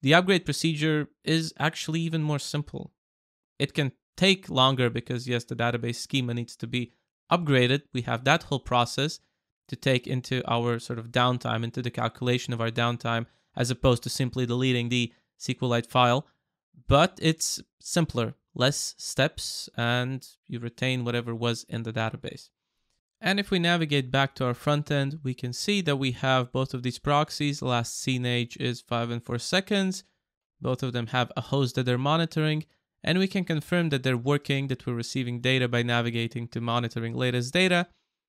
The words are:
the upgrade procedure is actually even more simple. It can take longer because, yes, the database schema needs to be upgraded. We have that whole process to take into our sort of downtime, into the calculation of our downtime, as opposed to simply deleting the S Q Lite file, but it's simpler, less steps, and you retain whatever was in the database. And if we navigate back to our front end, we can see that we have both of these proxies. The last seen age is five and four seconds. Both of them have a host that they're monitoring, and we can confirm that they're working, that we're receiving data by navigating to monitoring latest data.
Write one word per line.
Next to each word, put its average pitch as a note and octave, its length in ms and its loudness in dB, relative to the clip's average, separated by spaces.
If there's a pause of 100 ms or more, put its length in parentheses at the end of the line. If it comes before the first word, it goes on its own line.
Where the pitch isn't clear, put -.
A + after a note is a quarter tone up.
the C#3 120 4
upgrade F3+ 320 4
procedure D3+ 640 0 (160)
is D#3+ 340 0
actually D#3+ 400 -2
even E3 240 -2
more D3+ 160 0
simple. - 540 -8 (680)
It C#3+ 140 -4
can C#3 180 0 (240)
take F#3+ 340 4
longer B2+ 400 4
because, A#2+ 380 -6
yes, A#2+ 160 0
the A#2+ 140 -10
database A#2+ 400 -2
schema B2 360 -2
needs A#2+ 220 -6
to - 120 -10
be B2 260 -4 (360)
upgraded. C#3+ 520 4 (120)
We B2 100 -2
have A#2 200 -4
that D3+ 200 4
whole C3+ 180 -4
process B2+ 580 0 (480)
to C3+ 80 -10
take B2+ 320 0
into B2+ 420 -2
our A#2 300 0
sort A#2 200 -8
of A#2 120 -12
downtime, A#2+ 540 0
into A#2+ 160 -6
the A#2+ 100 -4
calculation B2 600 -2
of A2+ 80 -4
our A2+ 100 -2
downtime, A#2 540 -2 (320)
as B2 120 0
opposed B2 340 2
to B2 60 -6
simply B2+ 360 -2
deleting B2 420 2
the A#2+ 240 0 (260)
S - 200 -4
Q C3 100 -2
Lite A#2 180 2
file, B2 400 4 (640)
but D#3 340 6
it's - 400 0 (200)
simpler, A#2+ 540 0 (200)
less C3 420 0
steps, - 800 -4
and B2 500 -2 (220)
you A#2+ 120 -8
retain B2 440 -2
whatever A#2+ 320 -2
was A#2 320 -2
in A#2 160 -6
the A2+ 100 -6
database. - 560 -6 (720)
And G3 160 0
if G3+ 140 -4
we F#3+ 80 2
navigate D#3 520 2
back C3+ 240 2
to C3 100 -2
our B2 80 0
front D3 360 0
end, C#3+ 340 -2
we B2+ 100 -2
can B2 180 -8
see G3+ 300 0
that D3 160 0
we C3 160 0
have C3 400 0
both C3 200 -2
of B2 100 -6
these B2 160 -4
proxies. D3 600 0
The C3+ 60 -4
last A#2+ 340 -2
seen B2+ 260 -2
age A#2+ 320 -2
is B2 220 -4
five A#2 300 -4
and A#2 120 -6
four A#2+ 180 -6
seconds. F#3+ 640 -2 (560)
Both B2+ 220 -4
of B2 100 -4
them A#2 140 -4
have B2 280 0
a - 60 -4
host C3+ 340 0
that C3 100 0
they're B2 120 2
monitoring, D#3 680 0 (380)
and F3 160 2
we F#3+ 80 4
can F#3+ 160 -2
confirm E3 460 0
that C3+ 140 0
they're B2+ 140 2
working, C#3 500 0
that C3 200 -4
we're B2+ 60 -2
receiving A#2+ 480 -4
data B2+ 260 4
by A#2+ 160 2
navigating A#2 640 0
to A#2 140 -6
monitoring A#2 520 -2
latest B2 400 0
data. F3+ 340 2 (420)